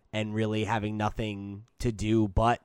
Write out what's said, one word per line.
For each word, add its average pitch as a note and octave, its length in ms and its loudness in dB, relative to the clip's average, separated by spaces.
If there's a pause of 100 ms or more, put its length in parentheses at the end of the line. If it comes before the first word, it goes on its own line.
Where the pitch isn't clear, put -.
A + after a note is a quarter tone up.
(120)
and G#2+ 220 -4
really A2 300 0
having G#2+ 320 -2
nothing G#2 680 -4 (140)
to B2 120 0
do G#2+ 380 4
but A2+ 360 2